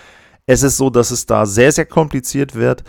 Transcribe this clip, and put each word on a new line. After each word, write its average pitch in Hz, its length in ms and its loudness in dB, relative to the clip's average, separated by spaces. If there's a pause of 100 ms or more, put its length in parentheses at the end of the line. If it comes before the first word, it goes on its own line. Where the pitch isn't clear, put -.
(460)
es 123 160 4
ist 135 140 0
so, 135 140 0
dass 120 200 0
es 120 160 -8
da 107 200 0
sehr, 117 260 4
sehr 160 140 -2
kompliziert 143 680 -4
wird, 123 360 -2